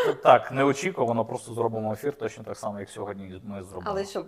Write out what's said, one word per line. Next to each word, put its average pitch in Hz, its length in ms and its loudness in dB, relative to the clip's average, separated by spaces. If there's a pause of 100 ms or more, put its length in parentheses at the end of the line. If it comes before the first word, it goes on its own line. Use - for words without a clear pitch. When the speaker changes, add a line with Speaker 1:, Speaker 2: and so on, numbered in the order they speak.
Speaker 1:
т-, - 80 2
так, - 380 8
не 123 120 2
очікувано, 135 640 2
просто 117 280 -10
зробимо 110 400 -2
ефір - 200 -6
точно 113 300 -8
так 113 140 -10
само, 104 220 -8
як 98 100 -10
сьогодні 98 540 -10
ми 101 200 -10
зробимо. 95 280 -8
Speaker 2:
Але 196 140 -2
щоб, 196 220 -6